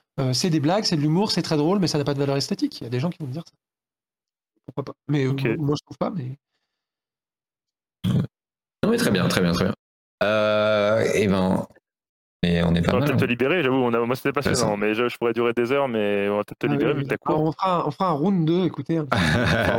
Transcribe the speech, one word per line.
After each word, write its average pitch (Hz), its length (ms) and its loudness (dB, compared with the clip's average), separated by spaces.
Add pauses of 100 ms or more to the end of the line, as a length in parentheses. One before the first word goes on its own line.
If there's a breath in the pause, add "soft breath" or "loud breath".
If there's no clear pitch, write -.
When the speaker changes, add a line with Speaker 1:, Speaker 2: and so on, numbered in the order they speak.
(200 soft breath)
Speaker 1:
euh, 127 140 0
c'est 175 180 0
des 156 80 2
blagues, 175 260 0
c'est 180 120 -2
de 143 40 0
l'humour, 165 300 2
c'est 175 100 -2
très 160 160 -2
drôle, 170 220 2
mais 170 80 2
ça 156 100 -2
n'a 143 60 0
pas 143 100 -2
de 139 60 -4
valeur 139 180 0
esthétique. - 420 -4
Il - 40 -14
y 123 40 -10
a - 40 -10
des 123 80 -2
gens 170 100 -2
qui - 140 -10
vont 139 40 -10
dire 131 180 -10
ça. - 80 -20 (1120)
Pourquoi - 260 -10
pas ? - 60 -20 (100)
Mais, 143 160 2
euh, 131 60 0
Speaker 2:
OK. 135 140 -2
Speaker 1:
moi, 113 120 0
moi, 147 220 0
je - 40 -20
trouve - 140 -20
pas, - 140 -2
mais 135 260 -8 (1700)
Speaker 3:
Non, - 840 -4
mais 233 60 2
très 233 140 2
bien, 90 160 2
très 90 140 2
bien, 87 120 2
très 90 120 0
bien. 95 80 0 (500)
Euh, 107 800 2 (120)
et 104 140 2
ben, 92 400 0 (760)
et 85 200 2
on 85 100 2
est 85 80 2
pas - 100 2
Speaker 2:
On - 40 6
va 127 40 2
Speaker 3:
mal, 147 100 2
Speaker 2:
peut-être 131 60 2
Speaker 3:
hein. 117 100 2
Speaker 2:
te 123 40 0
libérer, 131 340 0
j'avoue, 131 120 2
on 123 180 2
a... 117 120 2
moi, 120 100 0
c'était 143 200 -2
Speaker 3:
C'est 143 80 -2
ça. 110 80 0
Speaker 2:
passionnant, 104 260 0
mais 104 180 0
je, 120 140 0
je - 80 -12
pourrais 117 160 0
durer 117 200 0
des 120 180 0
heures, 139 160 2
mais 101 420 0
on 104 80 0
va 104 60 -2
peut-être - 160 -14
te - 80 -4
Speaker 1:
Ah - 20 0
oui, 143 60 0
Speaker 2:
libérer, 143 180 0
Speaker 1:
oui. - 60 -4
Speaker 2:
vu 139 40 -2
que 135 60 -8
t'as 107 60 -2 (100)
Speaker 1:
Alors, 156 140 0
Speaker 2:
cours. 156 100 0
Speaker 1:
on - 20 -4
fera, 175 360 -2
on 147 40 -4
fera 190 180 -2
un 165 40 0
round 160 340 0
deux, 175 180 0
écoutez, 160 320 -4
hein. 151 120 -4
Speaker 3:
<laughs> - 20 -2
Speaker 2:
On 117 60 0
fera 107 560 2
un - 60 2